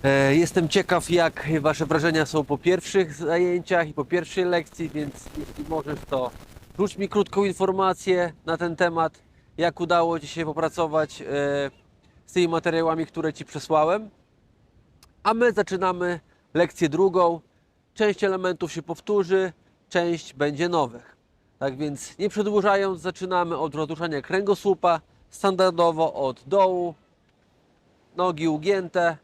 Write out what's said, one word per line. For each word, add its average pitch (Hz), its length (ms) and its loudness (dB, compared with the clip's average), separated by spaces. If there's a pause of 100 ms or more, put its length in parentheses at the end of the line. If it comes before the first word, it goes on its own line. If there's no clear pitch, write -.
E, 139 300 6
jestem 165 340 2
ciekaw, 180 420 0
jak 165 380 0 (120)
wasze 151 260 0
wrażenia 160 400 2
są 151 180 -2
po 143 140 -2
pierwszych 175 560 0
zajęciach 170 760 0
i 147 60 -14
po 147 100 -4
pierwszej 175 400 -2
lekcji, 170 440 -4
więc 151 360 -10 (140)
jeśli - 300 -12
możesz, 151 300 -6 (120)
to 127 200 -2 (480)
rzuć 196 200 -2
mi 196 100 -4
krótką 202 360 0
informację 185 880 0 (140)
na 165 100 -2
ten 170 200 -4
temat, 165 460 0 (360)
jak 165 220 0
udało 170 400 2
ci 147 60 -16
się 165 180 -6
popracować, 156 800 -2
e, - 20 -14 (1000)
z - 60 -20
tymi 175 160 2
materiałami, 165 580 0
które 160 260 -4
ci - 120 -14
przesłałem. 160 680 0 (1120)
A 220 120 2
my 233 180 4
zaczynamy 180 680 0 (340)
lekcję 165 340 2
drugą. 170 520 2 (540)
Część 214 300 0
elementów 185 480 -2
się 165 100 -8
powtórzy, 190 680 0 (360)
część 170 460 -2
będzie 147 340 -2
nowych. 131 520 -2 (400)
Tak 135 160 -4
więc, 143 420 -8
nie 202 100 -2
przedłużając, 196 720 2
zaczynamy 180 580 -2
od 147 160 -4
rozruszania 156 480 -4
kręgosłupa, 185 800 0 (300)
standardowo 170 840 2
od 131 320 -4
dołu, 180 480 2 (1200)
nogi 170 320 0
ugięte 170 760 0